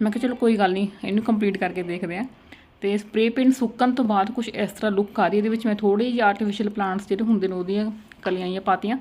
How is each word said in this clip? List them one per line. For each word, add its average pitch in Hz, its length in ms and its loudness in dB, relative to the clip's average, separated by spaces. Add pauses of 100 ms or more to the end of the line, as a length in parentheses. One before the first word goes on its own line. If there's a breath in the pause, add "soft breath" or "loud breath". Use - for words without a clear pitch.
ਮੈਂ 214 100 2
ਕਿਹਾ 233 100 -4
ਚਲੋ 254 140 -2
ਕੋਈ 226 220 2
ਗੱਲ 190 160 4
ਨਹੀਂ, 196 140 -2 (160)
ਇਹਨੂੰ 202 200 0
ਕੰਪਲੀਟ 208 340 0
ਕਰਕੇ 180 260 -4
ਦੇਖਦੇ 175 340 -6
ਹਾਂ। 233 80 -4 (560 loud breath)
ਤੇ 202 160 0
ਸਪਰੇਅ 220 340 0
ਪੇਂਟ 262 220 4
ਸੁੱਕਣ 254 380 0
ਤੋਂ 254 140 0
ਬਾਅਦ 208 260 2
ਕੁਛ 226 180 -6
ਇਸ 202 220 -4
ਤਰ੍ਹਾਂ 214 200 -2
ਲੁੱਕ 202 280 -2
ਆ 185 80 4
ਰਹੀ। 190 100 2
ਇਹਦੇ 208 120 2
ਵਿੱਚ 226 160 -2
ਮੈਂ 214 100 0
ਥੋੜ੍ਹੇ 208 360 2
ਜਿਹੇ 240 100 0
ਆਰਟੀਫੀਸ਼ੀਅਲ 208 480 0
ਪਲਾਂਟਸ 196 400 -4
ਜਿਹੜੇ 202 140 0
ਹੁੰਦੇ 208 240 2
ਨੇ 185 80 -4
ਉਹਦੀਆਂ 202 360 -2 (300)
ਕਲੀਆਂ 185 240 -2
ਜਿਹੀਆਂ 185 160 -4
ਪਾਤੀਆਂ, 202 400 0